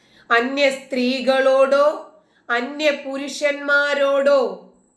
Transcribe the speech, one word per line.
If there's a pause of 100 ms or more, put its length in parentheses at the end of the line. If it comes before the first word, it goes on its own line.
(300)
അന്യ
സ്ത്രീകളോടോ (380)
അന്യ
പുരുഷന്മാരോടോ (260)